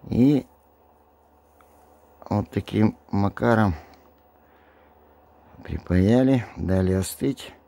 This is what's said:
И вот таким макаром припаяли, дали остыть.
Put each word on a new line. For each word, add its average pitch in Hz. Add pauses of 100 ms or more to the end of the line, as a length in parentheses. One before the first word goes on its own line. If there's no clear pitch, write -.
(100)
И 135 (1800)
вот 101
таким 104 (140)
макаром 101 (1900)
припаяли, 107 (100)
дали 92
остыть. 117 (160)